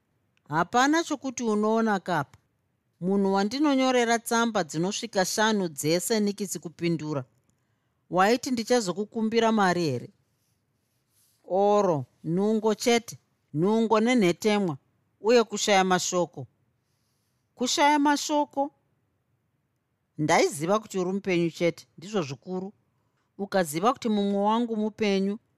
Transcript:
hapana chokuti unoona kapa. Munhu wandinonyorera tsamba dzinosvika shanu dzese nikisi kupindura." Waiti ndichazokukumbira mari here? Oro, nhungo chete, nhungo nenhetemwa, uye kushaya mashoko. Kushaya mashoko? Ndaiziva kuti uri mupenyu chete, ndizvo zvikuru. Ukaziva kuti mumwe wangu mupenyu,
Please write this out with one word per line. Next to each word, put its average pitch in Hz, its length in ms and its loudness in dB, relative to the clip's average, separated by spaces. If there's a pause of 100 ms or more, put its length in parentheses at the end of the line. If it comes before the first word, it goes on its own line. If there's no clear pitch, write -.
(500)
hapana 247 540 2
chokuti 269 400 -8
unoona 214 560 0
kapa. 165 400 -6 (600)
Munhu 196 320 0
wandinonyorera 247 840 0
tsamba 233 440 -2
dzinosvika 185 640 -2
shanu 214 420 0
dzese 165 520 -2
nikisi 202 400 -4
kupindura." 151 680 -4 (840)
Waiti 214 400 2
ndichazokukumbira 220 1000 0
mari 180 320 2
here? 123 260 -4 (1400)
Oro, 196 600 2 (180)
nhungo 208 520 0
chete, - 440 -2 (340)
nhungo 214 460 2
nenhetemwa, 208 800 2 (440)
uye 226 220 4
kushaya 202 400 2
mashoko. 180 640 -2 (1080)
Kushaya 285 440 2
mashoko? 285 720 0 (1500)
Ndaiziva 180 600 0
kuti 190 200 -8
uri 180 120 -4
mupenyu 180 400 -2
chete, - 360 -4 (100)
ndizvo 190 240 -4
zvikuru. 185 520 -10 (640)
Ukaziva 190 560 0
kuti 240 160 -6
mumwe 202 300 0
wangu 226 360 0
mupenyu, 208 640 -2 (180)